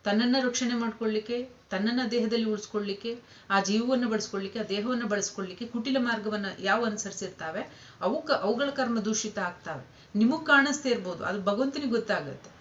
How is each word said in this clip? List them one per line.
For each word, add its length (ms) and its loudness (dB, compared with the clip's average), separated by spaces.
ತನ್ನನ್ನ 380 4
ರಕ್ಷಣೆ 320 0
ಮಾಡ್ಕೊಳ್ಳಿಕ್ಕೆ, 720 -2
ತನ್ನನ್ನ 300 2
ದೇಹದಲ್ಲಿ 340 2
ಉಳಿಸ್ಕೊಳ್ಳಿಕ್ಕೆ, 760 -4
ಆ 100 6
ಜೀವವನ್ನ 480 2
ಬಳಸ್ಕೊಳ್ಳಿಕ್ಕೆ, 500 -2
ಆ 40 -2
ದೇಹವನ್ನ 420 -2
ಬಳಸ್ಕೊಳ್ಳಿಕ್ಕೆ 640 -4
ಕುಟಿಲ 340 -2
ಮಾರ್ಗವನ್ನ 460 -2
ಯಾವ 260 2
ಅನುಸರಿಸಿರ್ತಾವೆ 880 -6
ಅವು 220 0
ಕ-, 80 -8
ಅವುಗಳ 400 2
ಕರ್ಮ 300 0
ದೂಷಿತ 380 -2
ಆಗ್ತಾವೆ. 480 -8
ನಿಮಗ್ 320 4
ಕಾಣಿಸ್ದೇ 440 6
ಇರ್ಬೋದು, 340 -2
ಅದು 180 -2
ಭಗವಂತನಿಗೆ 480 0
ಗೊತ್ತಾಗುತ್ತೆ. 600 -2